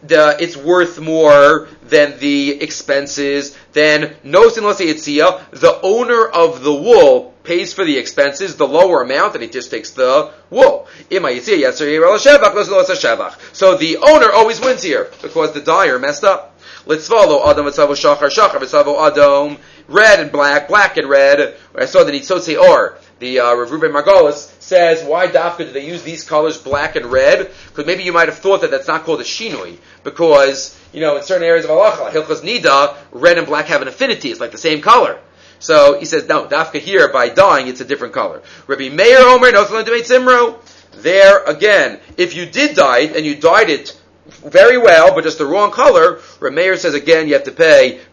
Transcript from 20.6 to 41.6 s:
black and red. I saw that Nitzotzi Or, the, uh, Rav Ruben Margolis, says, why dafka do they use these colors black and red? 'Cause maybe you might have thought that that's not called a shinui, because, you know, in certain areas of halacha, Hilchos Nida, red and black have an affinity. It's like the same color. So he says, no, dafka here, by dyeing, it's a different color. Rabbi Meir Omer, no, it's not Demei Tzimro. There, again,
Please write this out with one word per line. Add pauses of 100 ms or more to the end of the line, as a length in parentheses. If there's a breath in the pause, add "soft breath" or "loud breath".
black
and
red. (180 loud breath)
I
saw
that
Nitzotzi
Or, (220 soft breath)
the,
uh,
Rav
Ruben
Margolis,
says,
why
dafka
do
they
use
these
colors
black
and
red? (220 loud breath)
'Cause
maybe
you
might
have
thought
that
that's
not
called
a
shinui, (260 soft breath)
because, (160 soft breath)
you
know,
in
certain
areas
of
halacha,
Hilchos
Nida, (160 loud breath)
red
and
black
have
an
affinity.
It's
like
the
same
color. (420 soft breath)
So
he
says,
no,
dafka
here,
by
dyeing,
it's
a
different
color. (260 loud breath)
Rabbi
Meir
Omer,
no,
it's
not
Demei
Tzimro. (420 soft breath)
There,
again, (180 loud breath)